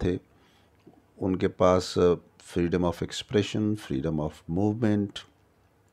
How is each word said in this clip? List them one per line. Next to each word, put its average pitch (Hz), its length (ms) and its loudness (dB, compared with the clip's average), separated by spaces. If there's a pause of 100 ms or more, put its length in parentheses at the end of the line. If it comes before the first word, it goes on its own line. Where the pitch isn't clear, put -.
थे, 92 140 0 (1000)
उनके 95 300 0 (140)
पास 92 320 4 (580)
freedom 87 320 0
of 87 180 -2
expression, - 640 -2 (100)
freedom 76 440 -4
of 76 180 -6 (120)
movement, 104 680 0 (720)